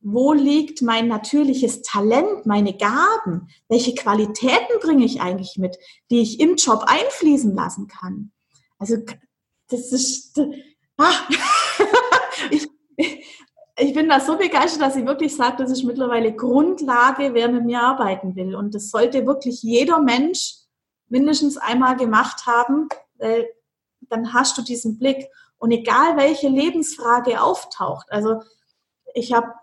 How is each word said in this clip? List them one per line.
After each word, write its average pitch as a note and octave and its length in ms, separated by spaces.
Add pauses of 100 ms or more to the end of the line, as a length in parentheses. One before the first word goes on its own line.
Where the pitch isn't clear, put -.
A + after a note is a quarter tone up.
Wo A#3+ 320
liegt D4 500
mein A#3 260
natürliches B3 720
Talent, A#3+ 640
meine G3+ 320
Gaben? B3 720 (200)
Welche B3 260
Qualitäten A#3 880
bringe D4 240
ich - 160
eigentlich F#3 380
mit, F3+ 200 (320)
die A#3+ 100
ich A3 200
im D#4 160
Job A3 300
einfließen D4 680
lassen F#3+ 320
kann? G3 460 (460)
Also, A3 180 (720)
das B3 240
ist, - 460 (600)
ah, D#4+ 140 (160)
<laughs> - 1200
ich, - 180 (280)
ich - 960
bin D#4 140
da C#4 120
so D#4 160
begeistert, E4 460
dass C4+ 140
ich A#3+ 100
wirklich C#4+ 280
sage, B3+ 240
das B3+ 120
ist C4 140
mittlerweile A#3+ 500
Grundlage, C4 1000
wer A#3 160
mit A#3+ 160
mir A#3+ 160
arbeiten G3+ 560
will. F#3 200
Und G#3 180
das G#3 160
sollte A#3+ 340
wirklich B3+ 380
jeder C4 380
Mensch C#4 540 (540)
mindestens C#4+ 480
einmal B3+ 400
gemacht A3+ 500
haben, C4 420 (300)
weil A3+ 300 (600)
dann A3+ 260
hast B3+ 240
du B3 40
diesen A#3 360
Blick. C4+ 300 (300)
Und A#3 120
egal, A#3 460
welche C#4+ 320
Lebensfrage C4 920
auftaucht. - 680
Also A3 320 (720)
ich A#3+ 180
hab A#3 300